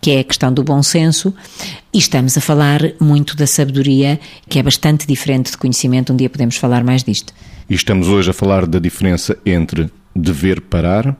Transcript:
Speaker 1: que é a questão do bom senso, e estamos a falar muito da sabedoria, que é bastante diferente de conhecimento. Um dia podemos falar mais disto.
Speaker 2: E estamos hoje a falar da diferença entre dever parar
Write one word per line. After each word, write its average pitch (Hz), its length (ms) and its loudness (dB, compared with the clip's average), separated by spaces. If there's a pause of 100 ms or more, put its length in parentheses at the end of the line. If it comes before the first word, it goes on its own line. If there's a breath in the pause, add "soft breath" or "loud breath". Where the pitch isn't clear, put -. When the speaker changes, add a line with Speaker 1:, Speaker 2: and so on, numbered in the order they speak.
Speaker 1:
que 151 120 0
é 135 80 2
a 131 40 -2
questão - 280 -2
do 131 120 0
bom 143 180 2
senso, 165 520 0 (580 loud breath)
e 214 60 2
estamos 131 400 0
a - 20 0
falar 147 400 2 (200)
muito 147 360 2
da 147 100 0
sabedoria, 139 720 2 (300 loud breath)
que - 100 0
é 135 40 2
bastante 147 440 0
diferente 135 440 -2
de - 80 -12
conhecimento. 127 540 0
Um 127 40 2
dia 127 140 0
podemos 120 260 -2
falar 123 260 0
mais 127 200 2
disto. - 300 -6 (360 loud breath)
Speaker 2:
E - 60 0
estamos 92 340 0
hoje 95 220 2
a - 20 0
falar 95 340 0
da 85 120 0
diferença 90 680 -2
entre 82 460 -2 (240)
dever 85 460 0
parar 101 600 -2